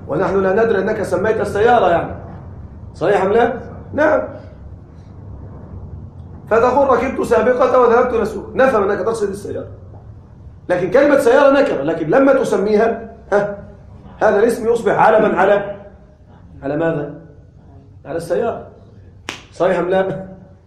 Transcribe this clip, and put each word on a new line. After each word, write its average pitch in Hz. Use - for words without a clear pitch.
ونحن 190
لا 190
ندري 196
أنك 196
سميت 208
السيارة 208
يعني. 160
صحيح 180
أم 196
لا؟ 233
نعم. 302
فتقول: 254
"ركبت 262
سابقة 254
وذهبت 233
إلى 220
السوق"، -
نفهم 214
أنك 202
تقصد 202
السيارة. 139
لكن 180
كلمة 294
سيارة 277
نكرة، -
لكن 156
لما 269
تسميها، 214
ها، 202
هذا 202
الاسم 226
يصبح 220
علما 185
على، 202
على 139
ماذا؟ 156
على 143
السيارة. 175
صحيح 180
أم 170
لا؟ 185